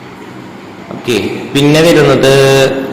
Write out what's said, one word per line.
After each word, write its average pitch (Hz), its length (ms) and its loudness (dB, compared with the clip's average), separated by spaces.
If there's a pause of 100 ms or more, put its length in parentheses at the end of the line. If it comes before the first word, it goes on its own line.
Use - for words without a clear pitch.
(920)
ഓക്കെ, 107 380 -4 (240)
പിന്നെ 147 260 4
വരുന്നത്, 135 840 4 (280)